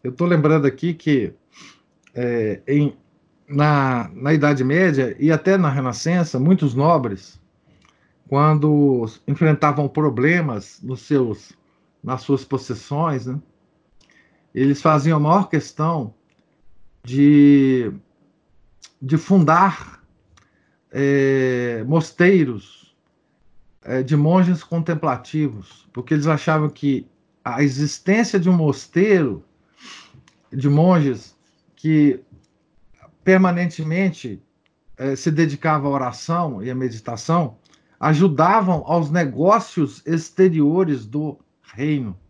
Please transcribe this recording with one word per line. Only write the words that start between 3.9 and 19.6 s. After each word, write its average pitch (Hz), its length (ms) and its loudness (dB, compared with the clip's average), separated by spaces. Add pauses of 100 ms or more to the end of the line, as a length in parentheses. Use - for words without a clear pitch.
na 135 180 -2
Idade 147 320 2
Média 139 540 0
e 151 120 2
até 165 260 2
na 175 120 2
Renascença, 139 720 -2
muitos 147 360 2
nobres, 131 680 -2 (880)
quando 147 800 2 (200)
enfrentavam 147 640 0
problemas 147 920 -2
nos 127 200 -10
seus, 123 500 -4 (500)
nas 127 200 -8
suas 135 220 -2
possessões, 135 840 -6
né, 131 140 -8 (1120)
eles 139 260 0
faziam 156 360 2
a 147 40 0
maior 165 280 2
questão 151 680 -6 (880)
de, 135 920 4 (1080)
de 131 160 -2
fundar, 170 840 2 (920)